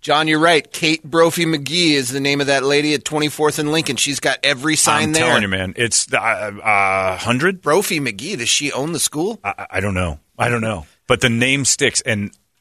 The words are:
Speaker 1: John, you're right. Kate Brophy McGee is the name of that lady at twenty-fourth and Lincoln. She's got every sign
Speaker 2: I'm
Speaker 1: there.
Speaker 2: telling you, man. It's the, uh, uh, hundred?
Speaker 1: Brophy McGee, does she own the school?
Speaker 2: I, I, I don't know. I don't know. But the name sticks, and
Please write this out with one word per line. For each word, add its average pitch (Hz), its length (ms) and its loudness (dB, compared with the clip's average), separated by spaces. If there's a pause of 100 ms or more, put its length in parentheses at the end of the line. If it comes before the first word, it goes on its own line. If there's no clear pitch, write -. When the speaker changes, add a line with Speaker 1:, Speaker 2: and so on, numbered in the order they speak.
Speaker 1:
John, 151 260 2
you're 156 120 2
right. 160 320 4
Kate 160 320 -2
Brophy 165 420 2
McGee 160 480 0
is 135 160 0
the 139 100 -4
name 143 200 0
of 139 80 0
that 139 160 2
lady 147 300 2
at 147 100 -2
twenty-fourth 151 560 0
and 147 120 -2
Lincoln. 151 240 0
She's 139 240 -2
got 139 240 0
every 139 320 0
sign 143 300 2
Speaker 2:
I'm 156 80 -2
Speaker 1:
there. 160 120 2
Speaker 2:
telling 143 160 2
you, 101 60 0
man. 95 280 -2
It's 117 300 0
the, 117 160 -2
uh, 104 300 -2 (120)
uh, 95 540 2
hundred? 139 440 0
Speaker 1:
Brophy 165 380 0
McGee, 135 380 -6
does 117 120 -4
she 143 220 -2
own 139 220 -4
the 143 60 -4
school? 185 440 -2
Speaker 2:
I, 101 140 -4
I, 98 140 -12
I 95 80 -4
don't 98 160 -2
know. 87 240 -2 (180)
I 117 120 0
don't 120 120 0
know. 107 240 -4 (220)
But 123 140 2
the 127 100 2
name 127 340 0
sticks, - 360 0
and 104 280 -2 (320)